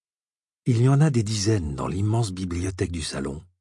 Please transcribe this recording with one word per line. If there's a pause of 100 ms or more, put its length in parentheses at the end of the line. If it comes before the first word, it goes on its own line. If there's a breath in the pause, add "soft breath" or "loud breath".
(640)
Il
y
en
a
des
dizaines
dans
l'immense
bibliothèque
du
salon. (160)